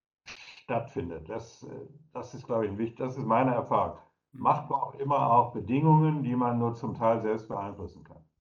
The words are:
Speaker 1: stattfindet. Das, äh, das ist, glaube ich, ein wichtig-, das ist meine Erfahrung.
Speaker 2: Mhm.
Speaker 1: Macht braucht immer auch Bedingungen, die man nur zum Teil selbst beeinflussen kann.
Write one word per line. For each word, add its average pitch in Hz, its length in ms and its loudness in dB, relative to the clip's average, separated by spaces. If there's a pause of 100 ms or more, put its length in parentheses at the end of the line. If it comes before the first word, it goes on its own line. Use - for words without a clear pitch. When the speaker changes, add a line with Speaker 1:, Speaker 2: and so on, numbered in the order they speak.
(640)
Speaker 1:
stattfindet. 85 640 -6
Das, - 340 -12
äh, - 60 -16 (440)
das 123 200 -12
ist, - 140 -14
glaube 113 180 0
ich, 98 60 -2
ein 98 80 -8
wichtig-, 117 180 -4
das 131 200 -6
ist 113 80 -6
meine 120 280 4
Erfahrung. 104 460 0 (320)
Speaker 2:
Mhm. 127 100 -16
Speaker 1:
Macht 147 260 2
braucht 135 320 -4
immer 135 320 2
auch 120 220 4
Bedingungen, 151 680 4
die 120 120 -2
man 123 220 0
nur 117 160 0
zum 113 220 -6
Teil 113 260 2
selbst 110 260 -2
beeinflussen 98 560 -10
kann. - 200 -20 (180)